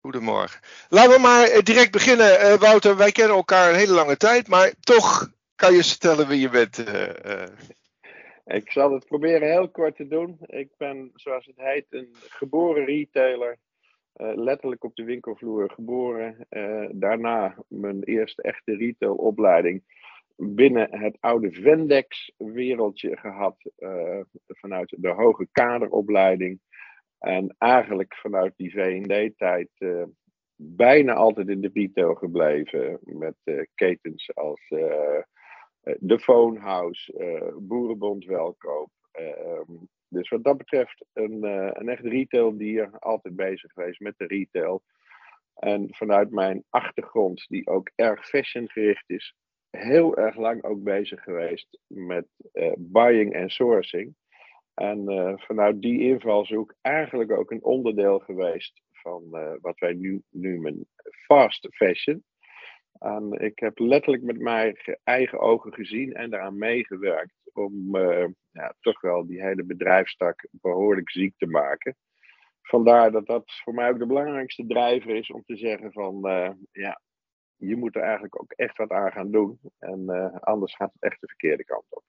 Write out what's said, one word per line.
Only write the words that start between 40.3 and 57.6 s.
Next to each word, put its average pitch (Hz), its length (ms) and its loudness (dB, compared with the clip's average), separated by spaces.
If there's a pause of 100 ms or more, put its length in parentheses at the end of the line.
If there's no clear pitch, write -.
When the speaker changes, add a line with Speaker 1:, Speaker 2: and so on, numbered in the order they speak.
Speaker 2:
dat 139 120 2
betreft - 560 -6
een, 110 320 -8
eh, 98 280 -6
een 113 160 -10
echt 120 160 -10
retaildier, 110 920 -2
altijd 101 380 -6
bezig 95 360 -8
geweest 90 280 -10
met 104 160 -12
de 92 100 -10
retail. 92 560 -6 (720)
En 101 400 -6
vanuit 104 360 2
mijn 95 400 -4
achtergrond, - 760 -4
die - 180 -10
ook 95 280 -4
erg 113 340 -2
fashion 123 400 -6
gericht 104 420 -2
is, - 240 -12 (360)
heel 135 460 2
erg 110 200 -2
lang 113 260 -4
ook 101 200 -6
bezig 98 400 -4
geweest 85 640 -8
met, 90 400 -8 (260)
eh, 85 240 -2
buying 107 560 2
en 90 180 -6
sourcing. 104 640 -2 (600)
En, 101 340 -8
eh, 95 280 -2
vanuit 104 460 -2
die 120 180 -2
invalshoek 110 800 -2
eigenlijk 131 500 -4
ook 107 200 -2
een 113 140 -12